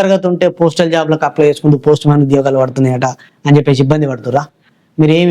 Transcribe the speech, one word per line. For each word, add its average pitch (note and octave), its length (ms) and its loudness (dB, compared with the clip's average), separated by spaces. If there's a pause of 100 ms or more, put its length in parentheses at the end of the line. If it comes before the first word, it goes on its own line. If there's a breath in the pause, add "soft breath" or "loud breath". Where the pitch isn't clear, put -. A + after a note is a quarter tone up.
తరగతి F#3+ 300 0
ఉంటే F3 160 -2 (140)
పోస్టల్ E3 340 0
జాబ్లకు D#3 360 -2
అప్లై D3 200 0
చేసుకుందు, D3 260 0 (100)
పోస్ట్ D3+ 240 2
మ్యాన్ D3 180 2
ఉద్యోగాలు C3+ 340 0
పడుతున్నాయట B2+ 440 -2 (400 soft breath)
అని C#3+ 120 4
చెప్పేసి C#3 280 0
ఇబ్బంది D3+ 260 0
పడుతురా? B2 300 -4 (580)
మీరు D#3 180 4
ఏమి F3 120 2